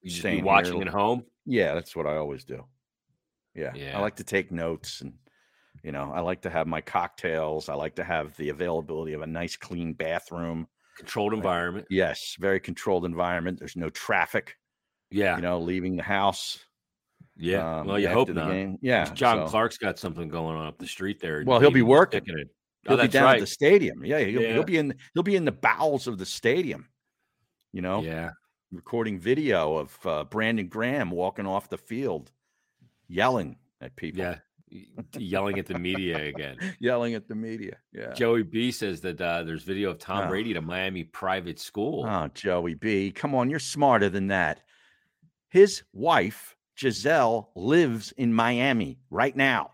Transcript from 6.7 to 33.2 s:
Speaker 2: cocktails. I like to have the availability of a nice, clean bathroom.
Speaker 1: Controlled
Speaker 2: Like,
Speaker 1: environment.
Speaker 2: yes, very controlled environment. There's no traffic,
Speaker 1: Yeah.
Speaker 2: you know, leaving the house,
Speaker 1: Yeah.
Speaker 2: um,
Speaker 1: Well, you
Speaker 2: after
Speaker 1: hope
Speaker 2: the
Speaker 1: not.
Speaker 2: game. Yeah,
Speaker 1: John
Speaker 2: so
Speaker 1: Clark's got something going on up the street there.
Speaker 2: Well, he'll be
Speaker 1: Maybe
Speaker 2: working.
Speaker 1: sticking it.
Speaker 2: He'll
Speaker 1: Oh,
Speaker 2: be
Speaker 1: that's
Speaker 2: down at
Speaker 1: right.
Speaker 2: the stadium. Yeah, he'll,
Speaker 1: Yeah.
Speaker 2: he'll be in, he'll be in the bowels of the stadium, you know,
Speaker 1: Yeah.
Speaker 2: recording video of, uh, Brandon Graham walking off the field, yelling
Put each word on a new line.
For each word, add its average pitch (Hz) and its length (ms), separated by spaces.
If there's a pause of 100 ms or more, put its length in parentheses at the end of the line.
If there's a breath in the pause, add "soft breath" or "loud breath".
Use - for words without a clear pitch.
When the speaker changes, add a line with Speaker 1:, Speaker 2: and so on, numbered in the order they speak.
Speaker 2:
cocktails. 80 880
I 73 60
like 76 200
to 90 80
have 80 340
the 73 120
availability 80 640
of 76 80
a 80 60
nice, 85 280
clean 85 380
bathroom. 85 760 (300 soft breath)
Speaker 1:
Controlled 107 360
Speaker 2:
Like, 110 40
Speaker 1:
environment. 90 540
Speaker 2:
yes, 92 480
very 98 200
controlled 90 460
environment. 87 540
There's - 160
no 82 160
traffic, - 680 (540)
Speaker 1:
Yeah. 98 240
Speaker 2:
you 85 80
know, 87 160
leaving 92 380
the 82 60
house, 98 640 (680)
Speaker 1:
Yeah. 82 460
Speaker 2:
um, 78 60
Speaker 1:
Well, 101 120
you 98 80
Speaker 2:
after 87 80
Speaker 1:
hope 127 140
Speaker 2:
the 87 60
Speaker 1:
not. 82 160
Speaker 2:
game. 95 300
Yeah, 117 320
Speaker 1:
John 113 320
Speaker 2:
so 80 60
Speaker 1:
Clark's 113 260
got 101 220
something 85 300
going 80 260
on 78 120
up 78 120
the - 80
street 98 320
there. 78 260
Speaker 2:
Well, 123 140
he'll 143 100
be 131 120
Speaker 1:
Maybe 113 80
Speaker 2:
working. 139 320
Speaker 1:
sticking 85 180
it. 71 80 (360)
Speaker 2:
He'll - 100
Speaker 1:
Oh, - 40
Speaker 2:
be 120 60
Speaker 1:
that's 113 100
Speaker 2:
down 135 140
at 135 60
Speaker 1:
right. 117 60
Speaker 2:
the 101 80
stadium. 147 560
Yeah, 139 160
he'll, 113 220
Speaker 1:
Yeah. 113 120
Speaker 2:
he'll 147 100
be 165 140
in, 143 180 (180 loud breath)
he'll 175 100
be 196 120
in 175 100
the 131 60
bowels 147 560
of 113 100
the 92 80
stadium, 131 640 (840)
you 95 100
know, 95 200
Speaker 1:
Yeah. 82 300 (400)
Speaker 2:
recording 104 480
video 95 580
of, - 280
uh, 76 200
Brandon 110 420
Graham 113 440
walking 92 360
off 95 220
the 87 80
field, 110 540 (760)
yelling 95 500 (240)